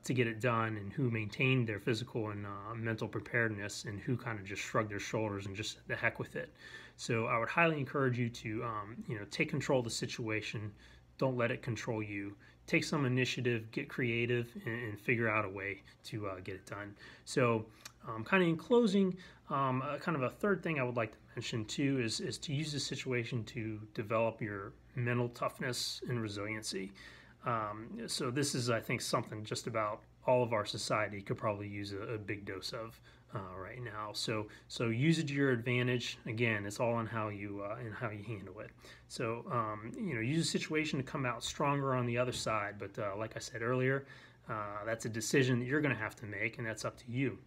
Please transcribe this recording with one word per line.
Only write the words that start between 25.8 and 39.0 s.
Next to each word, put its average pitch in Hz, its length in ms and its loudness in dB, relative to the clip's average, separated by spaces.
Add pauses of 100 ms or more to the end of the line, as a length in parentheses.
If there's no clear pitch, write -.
and 120 140 0
resiliency. 107 680 -4 (540)
Um, 117 640 -2
so 139 220 -2
this 143 240 0
is, 120 160 0
I 113 100 4
think, 117 220 -2
something 113 420 -2
just - 220 -4
about 110 380 0 (240)
all 127 160 8
of 117 100 2
our 104 120 2
society 104 560 -2
could - 160 -4
probably 104 300 -2
use 101 260 -6
a, 98 80 -6
a 117 160 -4
big 101 280 -6
dose 95 280 -6
of, 113 260 -10 (340)
uh, 113 60 -4 (180)
right 92 240 -8
now. 107 320 -6
So, 110 340 -2 (200)
so 117 220 2
use 147 280 6
it 147 120 0
to 143 40 -2
your 139 180 4
advantage. 123 760 2
Again, 110 400 2
it's 101 140 -6
all 117 200 4
in 113 60 0
how 107 240 -2
you, 101 340 -6
uh, 104 140 -4
in 117 140 -8
how 110 180 -4
you 104 140 -8
handle 98 360 -10
it. - 100 -12 (380)